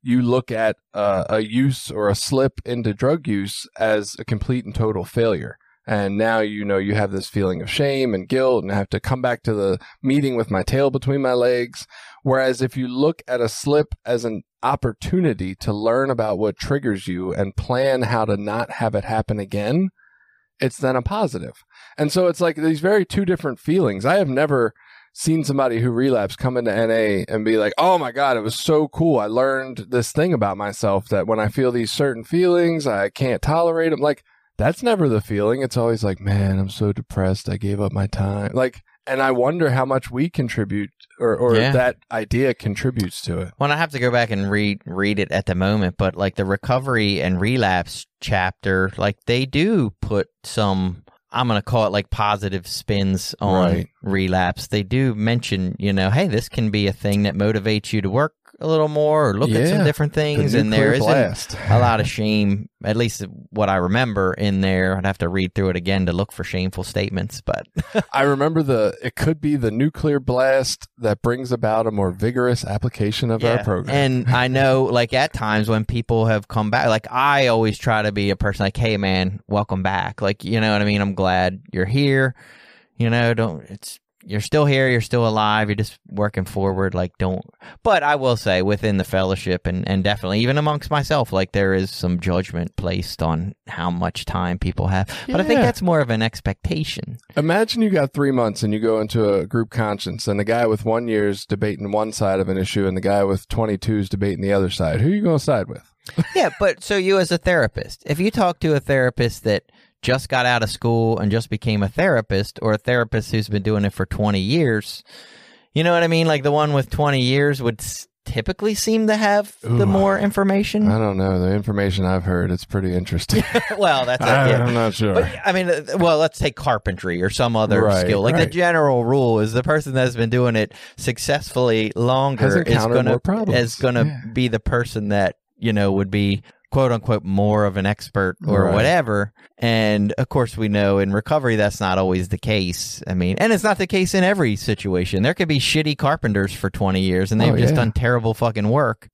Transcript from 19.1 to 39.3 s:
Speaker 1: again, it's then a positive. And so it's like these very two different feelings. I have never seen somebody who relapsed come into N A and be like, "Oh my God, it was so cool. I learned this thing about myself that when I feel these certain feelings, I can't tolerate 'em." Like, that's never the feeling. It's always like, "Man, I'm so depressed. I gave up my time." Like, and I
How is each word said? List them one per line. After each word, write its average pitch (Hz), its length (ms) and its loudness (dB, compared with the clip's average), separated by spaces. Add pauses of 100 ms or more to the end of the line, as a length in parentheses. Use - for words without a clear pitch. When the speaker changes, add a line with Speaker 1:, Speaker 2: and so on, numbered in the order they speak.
Speaker 1:
again, 107 500 -2 (680)
it's 131 180 -2
then 131 180 0
a 123 60 0
positive. 196 520 -4 (440)
And 151 140 0
so 180 160 4
it's 170 140 0
like 165 160 0
these 160 240 0
very 196 240 4
two - 200 -2
different 165 340 -2
feelings. 123 460 0
I 160 100 4
have 190 120 2
never 131 460 2 (400)
seen 160 300 0
somebody 131 360 0
who 123 120 2
relapsed 117 460 0
come 127 200 -2
into 117 160 2
N 113 180 2
A 107 360 2
and 107 180 -4
be 110 120 2
like, 104 200 2
"Oh 180 200 4
my 135 140 -2
God, 135 240 0
it 110 60 -2
was 110 140 -4
so 156 320 2
cool. 160 320 2
I 104 80 -2
learned 131 640 -2
this 123 220 0
thing 165 220 0
about 101 240 -2
myself 101 520 -2
that 98 180 0
when 110 120 0
I 107 100 0
feel 127 220 0
these 117 200 -2
certain 127 320 -2
feelings, 170 640 2
I 101 220 0
can't 127 320 -2
tolerate 165 520 2
'em." 131 60 -4
Like, 147 240 0 (340)
that's 147 260 0
never 202 240 2
the 110 140 2
feeling. 110 400 0
It's 123 160 -2
always 117 260 0
like, 95 160 -2
"Man, 98 400 2
I'm 95 100 -2
so 101 240 -2
depressed. 95 560 -2
I 95 80 -4
gave 101 220 -4
up 98 120 -2
my 98 160 -2
time." 101 460 -4
Like, 127 280 -2 (240)
and 131 160 -2
I 135 100 4